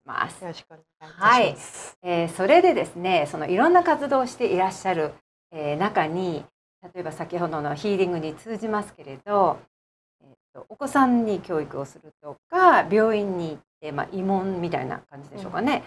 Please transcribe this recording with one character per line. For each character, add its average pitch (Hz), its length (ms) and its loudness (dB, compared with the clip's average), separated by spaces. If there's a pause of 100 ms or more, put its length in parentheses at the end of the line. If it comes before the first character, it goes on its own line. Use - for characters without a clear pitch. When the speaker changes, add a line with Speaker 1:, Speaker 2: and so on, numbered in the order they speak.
Speaker 1:
ま - 240 -4
す。 - 140 -18
Speaker 2:
よ 180 60 -8
ろ 165 60 -8
し - 100 -20
く - 80 -20
お - 20 -20
願 160 60 -20
い - 20 -20
い - 20 -20 (140)
た 156 80 -20
し 160 60 -20
ま 170 80 -20
す。 - 20 -12
Speaker 1:
は 233 180 8
い。 165 160 0 (460)
え 175 220 0
ー、 165 60 -2
そ 185 180 0
れ 320 140 8
で 349 120 6
で 170 100 -2
す - 120 -12
ね、 175 340 0
そ - 80 -8
の 147 80 -6
い 175 100 0
ろ 254 120 4
ん 339 40 6
な 359 120 6
活 285 240 0
動 269 140 2
を 247 40 -4
し 247 100 -12
て 240 100 -2
い 180 100 0
ら 185 140 0
っ - 20 -8
し - 120 -12
ゃ 190 80 0
る、 156 200 -2 (400)
え 151 220 -6
ー、 - 20 -4
中 185 320 0
に、 170 360 -4 (480)
例 180 80 -12
え 175 40 -8
ば 156 80 -8
先 175 260 -8
ほ 170 80 -2
ど 156 160 -4
の 147 140 -4
ヒ 202 180 -2
ー - 20 0
リ 185 100 2
ン 175 40 0
グ 175 80 -2
に 156 160 -6
通 220 220 -12
じ 214 100 -8
ま 214 160 -2
す 208 140 -16
け 156 80 -20
れ 135 200 -16
ど、 202 340 2 (640)
え - 60 -20
ー 131 80 -20 (180)
と、 - 160 -18
お - 60 -20
子 277 140 -6
さ 277 180 4
ん 240 180 2
に 208 140 -2
教 170 220 -4
育 147 180 -8
を 139 60 -6
す - 180 -16
る 156 180 -20
と 147 180 -16 (120)
か、 320 400 6
病 220 260 4
院 202 220 -4
に 165 120 -4
行 151 40 -8
っ 143 40 -14 (220)
て、 151 120 -10
ま 139 100 -4
あ、 - 60 -8
慰 185 160 -6
問 190 360 -2
み 170 80 -4
た 151 140 -4
い 127 60 -6
な - 100 -8 (100)
感 139 140 -20
じ - 80 -20
で - 80 -18
し 190 80 -12
ょ - 20 -14
う 175 40 -14
か 175 100 -4
ね。 277 120 2
Speaker 2:
う - 20 0
ん。 - 40 -4
Speaker 1:
そ - 60 -14